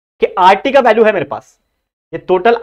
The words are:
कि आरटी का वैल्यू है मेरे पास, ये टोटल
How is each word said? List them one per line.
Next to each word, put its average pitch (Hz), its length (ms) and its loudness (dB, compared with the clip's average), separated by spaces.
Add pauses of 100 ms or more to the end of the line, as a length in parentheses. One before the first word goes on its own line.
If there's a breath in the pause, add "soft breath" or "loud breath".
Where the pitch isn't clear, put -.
(220)
कि - 180 -2
आरटी 190 320 2
का 269 80 2
वैल्यू 233 240 2
है 214 100 2
मेरे 160 120 -6
पास, 117 320 -16 (560)
ये 160 60 -10
टोटल 185 440 0